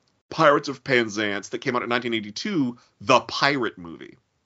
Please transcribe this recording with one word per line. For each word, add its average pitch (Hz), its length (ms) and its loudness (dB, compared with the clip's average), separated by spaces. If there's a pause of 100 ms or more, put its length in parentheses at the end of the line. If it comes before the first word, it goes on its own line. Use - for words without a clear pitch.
(300)
Pirates 151 380 4
of 131 140 -10
Penzance 107 680 -2
that 127 80 -6
came 123 180 -4
out 117 60 -2
in 107 80 -6
nineteen 120 240 -2
eighty-two, 120 640 -4 (240)
the 120 180 6
pirate 139 560 0
movie. 82 400 -16 (300)